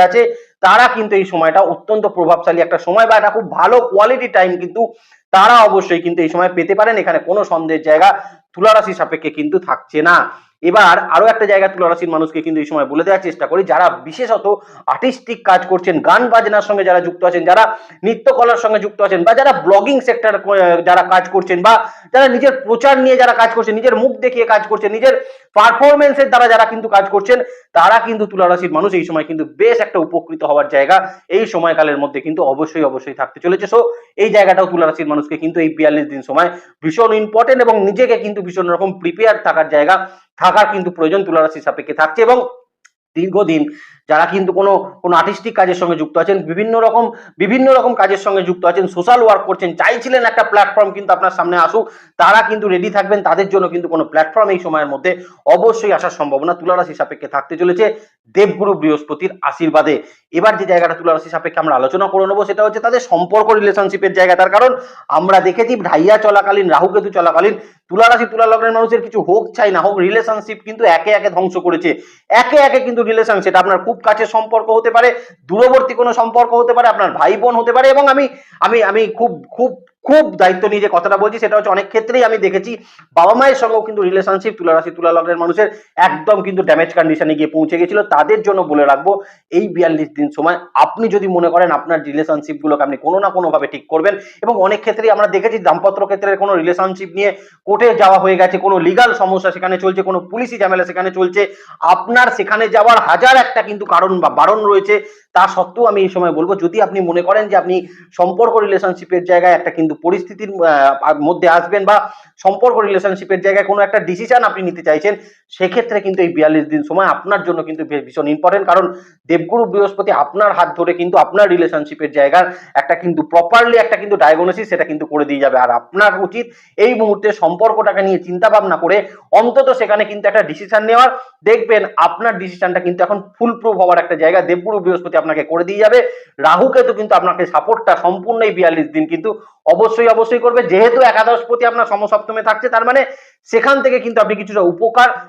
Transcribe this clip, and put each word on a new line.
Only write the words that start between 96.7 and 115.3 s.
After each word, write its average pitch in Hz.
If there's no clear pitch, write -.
নিয়ে 202
কোর্টে 208
যাওয়া 190
হয়ে 190
গেছে, 180
কোনো 196
লিগ্যাল 180
সমস্যা 185
সেখানে 185
চলছে, 190
কোনো 180
পুলিশি 233
ঝামেলা 185
সেখানে 180
চলছে, 185
আপনার 240
সেখানে 214
যাওয়ার 220
হাজার 240
একটা -
কিন্তু 208
কারণ 185
বা 147
বারণ 196
রয়েছে। 202
তা 180
সত্ত্বেও 202
আমি 202
এই 180
সময় 180
বলবো, 175
যদি 170
আপনি 185
মনে 175
করেন 208
যে 196
আপনি 180
সম্পর্ক, 185
রিলেশনশিপের 185
জায়গায় 175
একটা 165
কিন্তু 160
পরিস্থিতির, 190
আহ, 139
মধ্যে 175
আসবেন 175
বা 208
সম্পর্ক, 220
রিলেশনশিপের 190
জায়গায় 196
কোনো 202
একটা 202
ডিসিশন 226
আপনি 190
নিতে 165
চাইছেন, 202